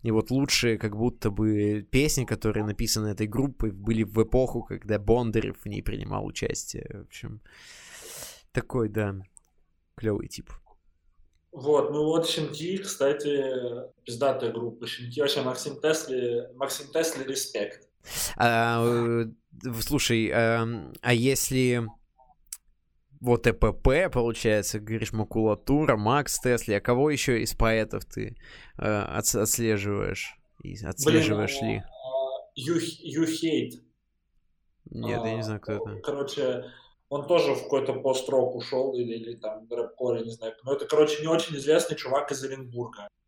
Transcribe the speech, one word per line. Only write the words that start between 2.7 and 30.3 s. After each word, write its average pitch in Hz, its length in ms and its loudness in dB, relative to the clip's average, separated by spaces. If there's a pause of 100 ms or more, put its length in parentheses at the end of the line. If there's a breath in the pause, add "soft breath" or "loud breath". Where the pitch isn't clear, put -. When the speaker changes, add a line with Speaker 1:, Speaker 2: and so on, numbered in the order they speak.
Speaker 1:
этой 107 200 -2
группой, 123 440 0
были 110 320 0
в 107 180 2
эпоху, 123 420 2
когда 104 340 -2
Бондарев 107 680 2
в - 40 -8
ней 104 140 -6
принимал 101 440 -4
участие. - 680 -6
В 101 140 -14
общем, - 340 -14 (1080 loud breath)
такой, 120 380 0
да, 101 260 -2 (800)
клёвый 107 320 -2
тип. - 220 -14 (1000)
Speaker 2:
Вот, 143 380 2
ну 147 140 0
вот 165 240 2
«Щенки», 156 500 -4
кстати, 143 680 0 (600)
пиздатая 123 480 0
группа 117 340 -8
«Щенки». 120 340 -8
Вообще, 143 220 2
Максим 127 380 -6
Тесли, 123 760 0
Максим 135 380 -6
Тесли, 160 320 0
респект. - 640 -6 (480 loud breath)
Speaker 1:
А, 117 480 4
э, 117 420 2 (360)
в-, 113 200 -4
слушай, 117 460 2
эм, 113 640 2 (100)
а 123 120 4
если 127 680 2 (1400)
вот 120 260 4
Э 117 60 6
П 110 200 4
П, 160 380 4
получается, 113 680 0
говоришь, 110 320 -4
Макулатура, 113 840 2
Макс 117 440 2
Тесли, 117 340 2
а 101 60 2
кого 127 300 2
ещё 135 260 2
из 110 180 0
поэтов 110 520 0
ты, 107 300 -8 (420 loud breath)
э, - 40 -6 (360)
отс-, - 220 0
отслеживаешь? 101 960 0 (260)